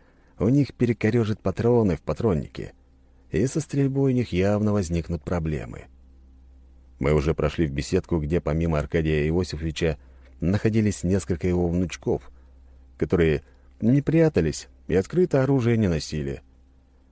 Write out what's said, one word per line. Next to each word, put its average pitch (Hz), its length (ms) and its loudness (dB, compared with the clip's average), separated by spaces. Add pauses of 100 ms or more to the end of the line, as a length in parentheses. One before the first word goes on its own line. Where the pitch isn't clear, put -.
(380)
у 92 100 2
них 139 260 2
перекорёжит 110 640 0
патроны 110 560 2
в - 60 -8
патроннике, - 680 -4 (580)
и 101 160 0
со 156 140 -2
стрельбой 135 520 0
у - 20 2
них 123 180 -2
явно 104 400 2
возникнут 85 500 -2
проблемы. 78 640 -4 (1120)
Мы 71 140 0
уже 76 220 2
прошли 76 320 -2
в 69 60 -4
беседку, 85 460 -2
где 76 220 -2
помимо 80 380 0
Аркадия 78 500 0
Иосифовича 80 720 -2 (420)
находились 104 640 0
несколько 92 420 -2
его 87 220 2
внучков, 85 640 -4 (680)
которые 78 460 2 (380)
не 131 220 2
прятались 151 680 2 (200)
и - 80 0
открыто 151 460 2
оружие 127 340 2
не 110 120 2
носили. 73 540 -4 (680)